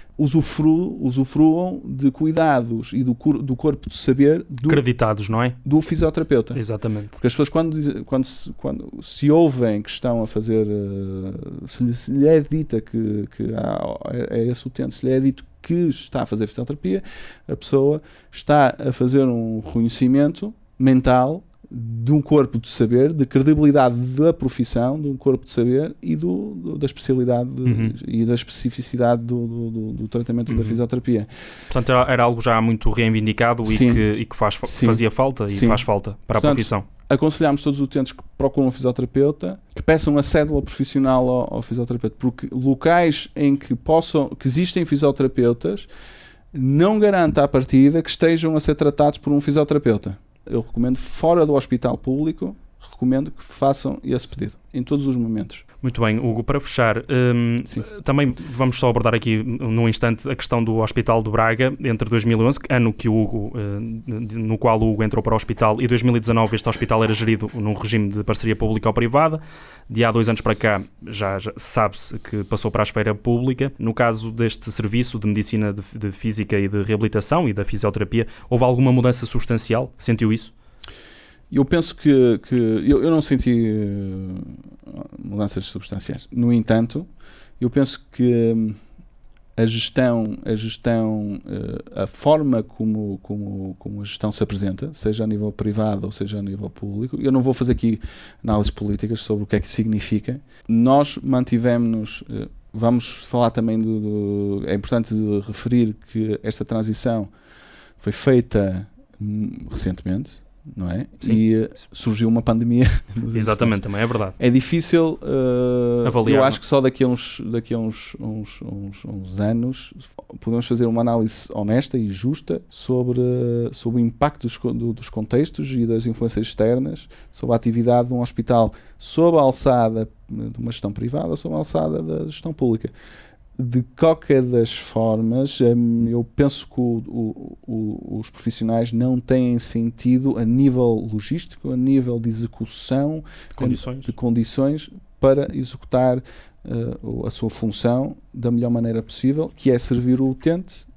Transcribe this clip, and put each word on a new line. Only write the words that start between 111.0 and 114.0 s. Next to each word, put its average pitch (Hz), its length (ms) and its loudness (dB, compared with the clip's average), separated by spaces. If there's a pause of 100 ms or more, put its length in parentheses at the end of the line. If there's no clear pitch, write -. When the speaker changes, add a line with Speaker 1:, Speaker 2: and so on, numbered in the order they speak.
Speaker 2:
Sim. 110 140 -2
Speaker 1:
E, 110 200 4
eh, 110 160 0 (220)
surgiu 113 360 -2
uma 113 140 2
pandemia 117 460 2 (140)
<laughs> - 140 -16
nos 117 200 -6
Speaker 2:
Exatamente, 110 460 0
Speaker 1:
entretantos. - 20 -10
Speaker 2:
também 101 180 -4